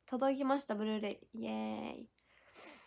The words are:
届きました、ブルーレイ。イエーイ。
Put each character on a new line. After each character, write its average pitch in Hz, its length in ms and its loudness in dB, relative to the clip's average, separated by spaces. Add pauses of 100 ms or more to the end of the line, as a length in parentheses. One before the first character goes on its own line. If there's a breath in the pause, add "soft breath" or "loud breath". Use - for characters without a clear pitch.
届 269 320 4
き 277 80 2
ま 269 140 6
し 277 40 -6
た、 - 120 -2
ブ 208 100 0
ル 214 140 0
ー - 20 -4
レ 208 180 -2 (140)
イ。 226 80 -10
イ 226 40 -4
エ 220 40 -2
ー 220 420 -2 (120)
イ。 226 60 -18 (760 loud breath)